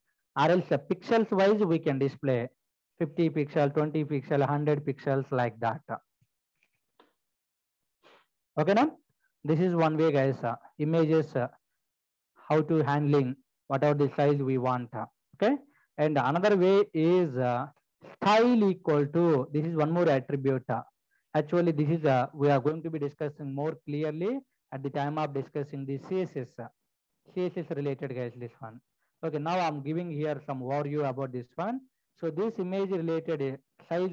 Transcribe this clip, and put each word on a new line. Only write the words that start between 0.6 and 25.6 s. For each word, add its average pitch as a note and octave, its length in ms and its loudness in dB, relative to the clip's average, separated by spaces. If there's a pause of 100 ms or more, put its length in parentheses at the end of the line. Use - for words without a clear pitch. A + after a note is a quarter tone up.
uh, E3+ 80 2
pixels - 520 0
wise G3+ 340 4
we E3 140 2
can D3 200 -2
display C3 500 0 (500)
fifty E3 320 0
pixel, C#3+ 440 0
twenty D3+ 300 0
pixel, C#3+ 420 0
hundred D3 380 0
pixels C3+ 460 -2
like A#2+ 300 -2
that. A#2 200 -2 (2750)
Okay, D#3 160 2
now C#4 180 2 (520)
this D3+ 160 2
is F3+ 140 2
one D#3+ 220 2
way, D#3 160 4
guys, C3+ 320 2
uh, A#2+ 120 -4 (220)
images, D#3 560 2
uh, B2+ 140 -2 (1000)
how D#3 120 4
to D#3 220 2
handling, C#3+ 540 2 (320)
what C3+ 160 -2
are D3 100 4
the C#3+ 220 2
size D3 200 4
we C3+ 220 -2
want, B2 360 -2
uh, A2+ 120 -8 (300)
okay? B3 200 2 (400)
And D3+ 220 2
another F3 380 4
way G3 360 6
is, E3 440 2
uh, B2 300 0 (500)
style A3 540 4
equal D#3 360 2
to, D#3 460 2
this D3+ 120 -2
is E3 120 -4
one D3+ 160 2
more F3 160 2
attribute, C3+ 600 0
uh, A2+ 140 -4 (520)
actually E3+ 380 2
this D3 160 0
is, D#3 160 0
uh, C3 300 2
we C#3+ 160 2
are C#3 100 4
going D3+ 220 -2
to E3 80 -8
be D#3+ 80 -6
discussing C#3+ 560 -8
more D3+ 200 -4 (120)
clearly D#3 540 -4 (320)
at C3+ 100 -10
the C#3 80 -6
time D3 280 -4
of D3+ 140 -4
discussing C#3 540 -8